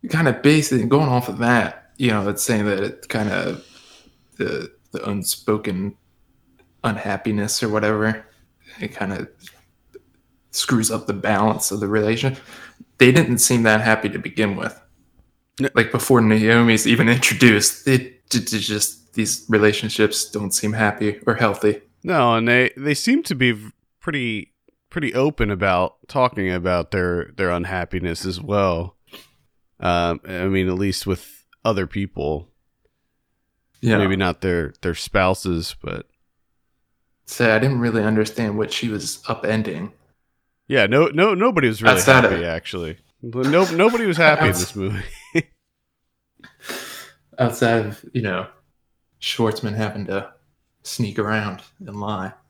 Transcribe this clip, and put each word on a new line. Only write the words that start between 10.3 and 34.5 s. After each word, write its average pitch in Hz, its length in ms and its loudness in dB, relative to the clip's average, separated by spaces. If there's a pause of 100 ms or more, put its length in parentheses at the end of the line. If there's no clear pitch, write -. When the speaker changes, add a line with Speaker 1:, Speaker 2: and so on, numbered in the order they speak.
Speaker 1:
screws 110 400 0
up 110 160 -6
the 101 60 -2
balance 101 580 0
of 101 80 -6
the 101 80 -4
relation. 110 500 0 (640)
They 127 120 10
didn't 131 280 4
seem 120 240 2
that 107 180 6
happy 110 280 2
to - 100 -8
begin 104 360 -2
with. 80 240 -8 (800)
Speaker 2:
No. 135 140 0
Speaker 1:
Like, 113 180 2
before 120 300 4
Naomi's 110 640 4
even 117 240 4
introduced, 117 800 4
it, 127 340 0 (120)
it, 110 200 -2
it 110 60 -2
just, - 540 -6
these - 360 -4
relationships 107 800 2
don't 104 240 -6
seem 107 200 -2
happy 107 520 -2
or 113 100 0
healthy. 104 460 0 (220)
Speaker 2:
No, 131 320 2
and 113 120 0
they, 123 300 4
they 143 160 -2
seem 269 300 0
to 170 120 -4
be 123 180 2
v-, 107 180 -12 (280)
pretty, 120 540 -8 (380)
pretty 151 220 -4
open 127 360 0
about 92 460 0 (120)
talking 120 440 -2
about 90 400 -2
their, 87 440 -2
their 92 140 -2
unhappiness 87 760 -4
as 87 140 -6
well. 90 560 -2 (840)
Um, 87 480 -2
I 90 180 -6
mean, 95 220 0
at 92 80 -2
least 95 320 -4
with - 380 -6 (180)
other 98 240 -2
people. 78 640 -6 (1300)
Speaker 1:
Yeah. 113 160 2
Speaker 2:
Maybe 98 200 2
not 92 240 -2
their, 85 400 -2